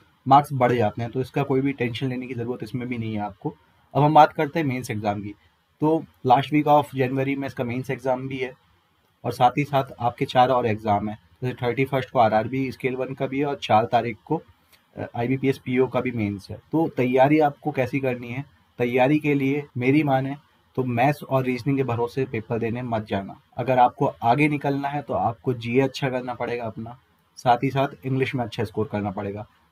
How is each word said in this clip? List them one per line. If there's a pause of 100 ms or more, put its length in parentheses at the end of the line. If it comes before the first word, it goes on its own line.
(280)
marks
बढ़
जाते
हैं,
तो
इसका
कोई
भी
tension
लेने
की
ज़रूरत
इसमें
भी
नहीं
है
आपको। (400)
अब
हम
बात
करते
हैं
mains
exam
की। (460)
तो (220)
last
week
of
January
में
इसका
mains
exam
भी
है (720)
और
साथ
ही
साथ (160)
आपके
चार
और
exam
हैं, (240)
जैसे
थर्टी
फर्स्ट
को
आरआरबी
scale
one
का
भी
है
और
चार
तारीख (100)
को, (540)
अ, (140)
आईबीपीएस
पीओ
का
भी
mains
है। (160)
तो
तैयारी
आपको
कैसी
करनी
है? (340)
तैयारी
के
लिए (120)
मेरी
माने (400)
तो
maths
और
reasoning
के
भरोसे
paper
देने
मत
जाना। (160)
अगर
आपको
आगे
निकलना
है
तो
आपको
जीए
अच्छा
करना
पड़ेगा
अपना, (380)
साथ
ही
साथ (180)
English
में
अच्छा
score
करना
पड़ेगा, (260)